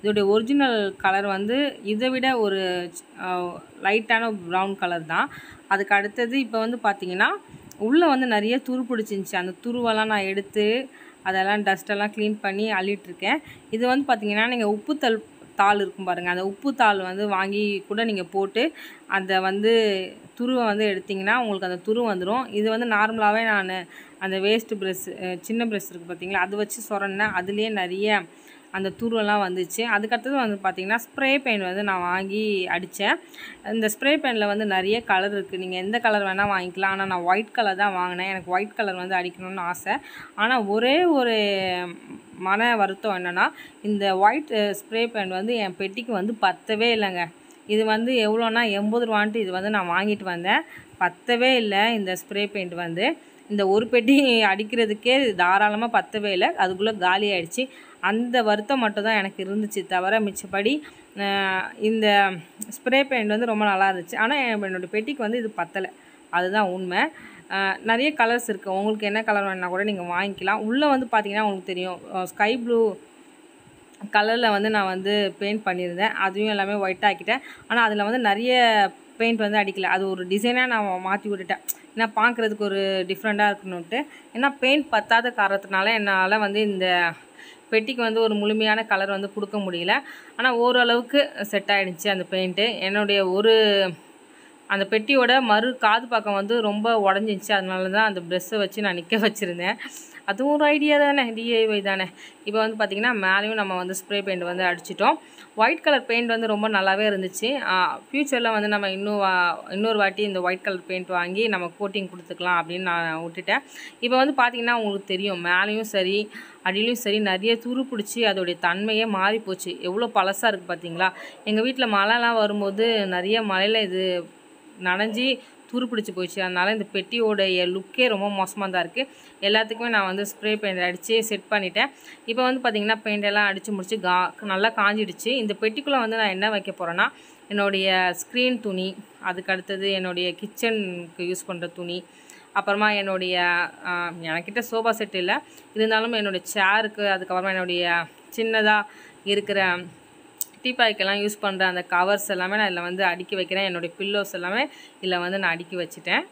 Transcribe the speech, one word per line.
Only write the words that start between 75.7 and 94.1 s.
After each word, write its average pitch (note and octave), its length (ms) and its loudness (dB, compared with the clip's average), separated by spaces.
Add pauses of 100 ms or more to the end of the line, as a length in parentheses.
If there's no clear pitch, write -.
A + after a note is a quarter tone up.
அதையும் G3 360 0
எல்லாமே G3+ 240 0
ஒயிட் F#3+ 280 -2
ஆக்கிட்டேன். G3+ 400 0 (260)
ஆனா A#3 160 2
அதுல G#3 200 2
வந்து A#3 160 0
நிறைய A3+ 720 4 (280)
paint A3+ 220 2
வந்து G#3 180 0
அடிக்கல. F#3+ 260 0
அது F#3+ 260 2
ஒரு F3+ 180 -4
டிசைனா A#3+ 380 2
நான் G#3 400 0
மாத்தி G3+ 220 -2
விட்டுட்டேன். F#3+ 320 -4 (380)
ஏன்னா A3+ 180 0
பார்க்கறதுக்கு A3 440 2
ஒரு G3 480 0
டிஃப்ரெண்டா G3+ 480 2
இருக்கணும்ட்டு. F#3 500 -6 (280)
ஏன்னா C#4 260 0
paint C4+ 320 2
பத்தாத A#3 460 2
காரணத்தினால G3 560 2
என்னால G3+ 440 2
வந்து G#3 240 0
இந்த F#3 520 2 (560)
பெட்டிக்கு A3+ 340 0
வந்து A3 180 0
ஒரு A3 120 4
முழுமையான G#3+ 500 2
color G3 260 0
வந்து G3 240 -4
கொடுக்க G3+ 240 -6
முடியல. F#3+ 420 0 (360)
ஆனா B3 200 2
ஓரளவுக்கு B3 720 4 (120)
செட் G3+ 260 -2
ஆயிடுச்சு G3 400 0
அந்த F#3+ 160 0
paint. F#3 360 -2
என்னுடைய G3+ 720 2
ஒரு, G#3 580 6 (800)